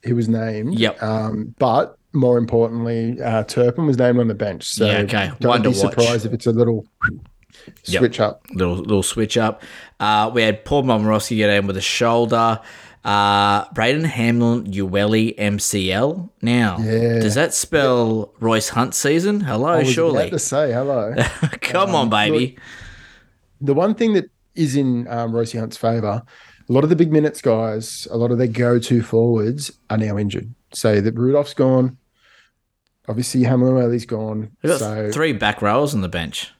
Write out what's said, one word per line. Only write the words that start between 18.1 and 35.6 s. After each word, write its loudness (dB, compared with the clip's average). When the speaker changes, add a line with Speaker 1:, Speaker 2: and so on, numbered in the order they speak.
Speaker 2:
Royce 0
Hunt -2
season? 0
Hello, -2
Speaker 1:
I 2
was 2
Speaker 2:
surely. 2
Speaker 1:
about -6
to -4
say -2
hello. -2
Speaker 2:
<laughs> -2
Come 0
Speaker 1:
Um, 0
Speaker 2:
on, 2
baby. 0
Speaker 1:
look, -20
the 0
one 2
thing 2
that 0
is 0
in, 0
um, -4
Royce -2
Hunt's -8
favour, -2
a 0
lot 4
of 2
the 4
big 2
minutes 0
guys, -2
a -6
lot 0
of 0
their 2
go-to 2
forwards 0
are 0
now -2
injured. -4
So 2
that 0
Rudolph's 0
gone. 2
Obviously, -2
Hamlin 2
Ueli's 0
gone. -8
Speaker 2:
They've -2
got 0
Speaker 1:
So -4
Speaker 2:
three -2
back -2